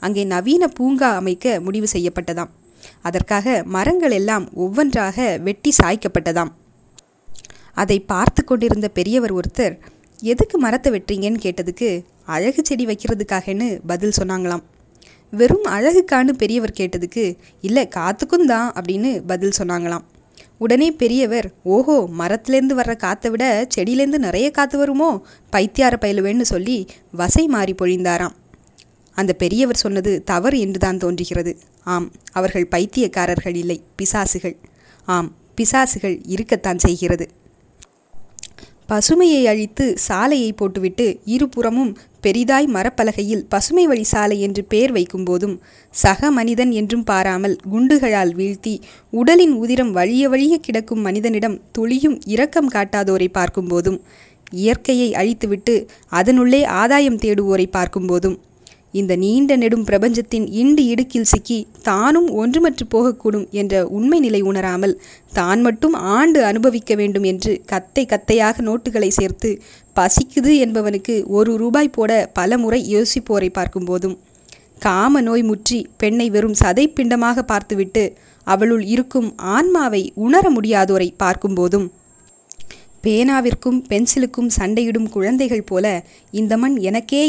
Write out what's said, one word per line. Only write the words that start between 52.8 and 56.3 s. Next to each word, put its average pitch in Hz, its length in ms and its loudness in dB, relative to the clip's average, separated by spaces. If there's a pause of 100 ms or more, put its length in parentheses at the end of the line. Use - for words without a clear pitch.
பார்க்கும்போதும், 180 600 -2 (640)
இயற்கையை 247 500 2
அழித்துவிட்டு 214 640 0 (440)
அதனுள்ளே 247 420 4 (180)